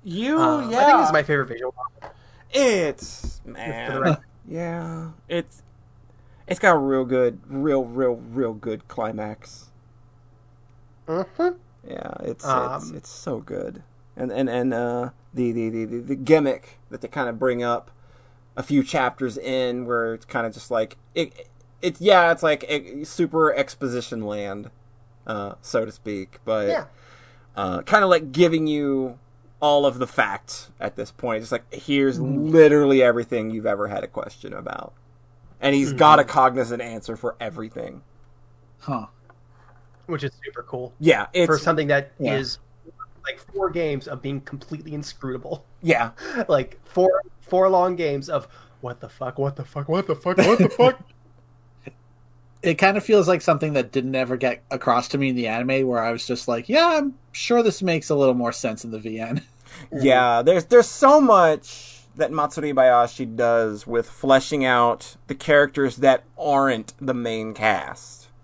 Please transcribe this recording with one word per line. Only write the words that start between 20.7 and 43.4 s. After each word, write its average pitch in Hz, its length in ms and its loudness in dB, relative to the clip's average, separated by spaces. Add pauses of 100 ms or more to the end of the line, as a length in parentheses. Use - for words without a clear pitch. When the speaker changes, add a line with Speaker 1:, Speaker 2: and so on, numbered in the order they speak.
Speaker 1:
like, 110 240 -4 (180)
it, - 340 -8 (320)
it's, 180 200 -6
yeah, 175 320 6
it's 165 100 -2
like, 151 260 0
e-, 143 360 -8
super 151 500 0
exposition 123 720 -6
land, 104 460 -8 (520)
uh, 101 360 -8
so 113 240 -4
to 107 80 -10
speak, 101 520 -12
but 107 220 -2
Speaker 2:
Yeah. - 200 -2 (680)
Speaker 1:
Uh, 92 260 -4
kinda, 202 240 2
like, 160 260 2
giving 160 340 2
you 139 520 -2 (420)
all 143 260 4
of 123 120 0
the 127 80 -4
facts - 640 -6 (100)
at - 160 -8
this 113 160 -10
point. 113 300 -6
Just 113 100 -8
like, 120 200 -6
here's 135 460 0
Speaker 3:
Mm. 147 320 -2
Speaker 1:
literally 147 520 8
everything 117 480 0
you've 110 160 -6
ever 104 220 -2
had 101 140 -6
a 104 60 -10
question - 440 -12
about. - 400 -14 (680)
And 139 140 0
he's 139 160 2
Speaker 3:
Mm-hmm. 131 80 -6
Speaker 1:
got 151 200 10
a 139 60 4
cognizant 123 580 0
answer 113 340 -10
for 120 240 -8
everything. 110 600 -12 (800)
Speaker 3:
Huh. 123 260 -6 (1000)
Speaker 2:
Which 147 180 -6
is 131 80 -6 (120)
super - 200 -14
cool. 127 340 -10
Speaker 1:
Yeah, 131 340 2
it's 175 140 2
Speaker 2:
For 156 120 2
something 156 300 0
that 139 300 0
Speaker 1:
yeah. 117 180 -2
Speaker 2:
is, 135 220 -8 (640)
like, 135 140 -10
four 190 320 -6